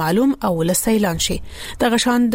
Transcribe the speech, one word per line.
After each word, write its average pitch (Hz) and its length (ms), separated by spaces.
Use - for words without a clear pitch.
معلوم 233 400
او 196 160
ولس 170 260
ته 220 140
اعلان 165 260
شي. 175 140
دغه 233 220
شان 240 280